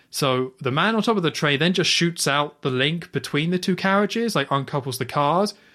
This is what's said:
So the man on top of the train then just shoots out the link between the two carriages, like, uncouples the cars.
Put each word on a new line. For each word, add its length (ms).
So 500
the 120
man 240
on 60
top 140
of 60
the 80
train 280
then 140
just 180
shoots 360
out 360
the 80
link 420
between 380
the 80
two 180
carriages, 580
like, 140
uncouples 500
the 80
cars. 480